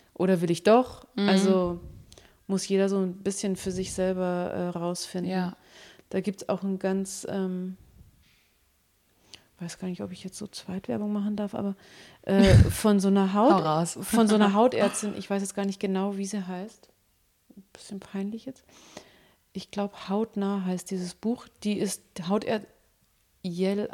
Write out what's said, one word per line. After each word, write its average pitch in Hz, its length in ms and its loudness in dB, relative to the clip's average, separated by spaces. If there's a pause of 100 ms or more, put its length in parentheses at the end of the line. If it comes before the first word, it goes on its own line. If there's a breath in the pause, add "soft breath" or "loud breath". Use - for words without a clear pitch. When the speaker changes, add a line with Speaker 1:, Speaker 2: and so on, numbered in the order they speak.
(140 soft breath)
Speaker 1:
oder 185 260 2
will 170 100 0
ich 170 120 -2
doch. 247 520 4
Speaker 2:
Mhm. 202 140 2
Speaker 1:
Also 185 520 4 (680 soft breath)
muss 190 200 -2
jeder 196 220 2
so 196 120 0
ein 185 180 -2
bisschen 196 380 -4
für 185 160 -6
sich 185 200 -6
selber, 185 640 -2
äh, 175 140 -4 (100)
rausfinden. 180 520 -6
Speaker 2:
Ja. 185 260 -4 (520 loud breath)
Speaker 1:
Da 190 140 -4
gibt's 196 260 -6
auch 190 140 -2
ein 190 160 -4
ganz, 190 500 -4
ähm, 185 480 -6 (1800 soft breath)
weiß 170 200 -12
gar 185 100 -8
nicht, 180 140 -8
ob 196 80 -10
ich 185 140 -16
jetzt 190 140 -14
so - 80 -12
Zweitwerbung 208 680 -8
machen 208 240 -2
darf, 208 180 -6
aber, 202 200 -4 (480 loud breath)
äh, 196 200 4
Speaker 2:
<laughs> 190 280 10
Speaker 1:
von 208 280 4
so 190 100 2
einer 196 260 4
Haut-, 220 180 6
Speaker 2:
Hau - 60 6
raus. 160 420 0
Speaker 1:
von 226 260 2
so 208 80 4
Speaker 2:
<laughs> - 20 6
Speaker 1:
einer 208 180 6
Hautärztin, 214 640 2
ich 196 100 -10
weiß 202 140 -2
jetzt 196 120 -8
gar 202 120 -2
nicht 196 140 -6
genau, 196 360 -2
wie 196 80 -4
sie 196 220 -6
heißt. 185 420 -12 (680)
Ein 190 160 -20
bisschen - 280 -14
peinlich 202 460 -8
jetzt. - 180 -16 (880 loud breath)
Ich - 180 -12
glaub, 202 380 -8
Hautnah 202 560 -2
heißt 185 260 -4
dieses 180 240 -6
Buch. 233 320 -6 (180)
Die 208 140 -2
ist 190 240 -4 (260)
Hautärztin, 208 420 -2 (720)
Jel, 190 520 -2